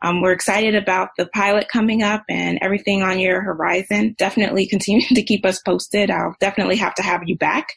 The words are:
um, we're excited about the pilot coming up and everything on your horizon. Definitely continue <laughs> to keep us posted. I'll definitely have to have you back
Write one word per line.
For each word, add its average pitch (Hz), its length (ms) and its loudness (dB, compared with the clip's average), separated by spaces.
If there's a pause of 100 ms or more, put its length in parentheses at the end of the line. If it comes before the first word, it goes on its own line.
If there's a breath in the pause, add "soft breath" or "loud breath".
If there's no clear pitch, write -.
um, 175 200 0
we're 185 120 2
excited 214 420 0
about 185 420 0
the 175 100 -2
pilot 202 420 0
coming 220 340 2
up 214 260 0
and 175 320 -2
everything 196 420 0
on 185 160 0
your 185 220 0
horizon. 190 760 -2
Definitely 196 500 0
continue 202 400 2
<laughs> 254 80 4
to 214 80 4
keep 202 220 0
us - 160 0
posted. 190 500 0
I'll 175 300 -4
definitely 190 340 0
have - 200 -2
to 190 80 -4
have 175 220 -2
you 160 120 -4
back 156 400 -2